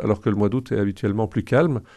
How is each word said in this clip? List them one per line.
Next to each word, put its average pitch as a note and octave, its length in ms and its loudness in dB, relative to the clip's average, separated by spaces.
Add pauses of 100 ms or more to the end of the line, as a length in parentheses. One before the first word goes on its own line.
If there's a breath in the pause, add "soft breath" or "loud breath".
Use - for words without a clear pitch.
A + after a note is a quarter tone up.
alors G#2 160 0
que - 100 -2
le G#2 60 0
mois G2+ 140 2
d'août B2+ 240 -4
est A2 60 0
habituellement G2+ 480 -2
plus A#2 180 -4
calme, C#3 340 2 (180 soft breath)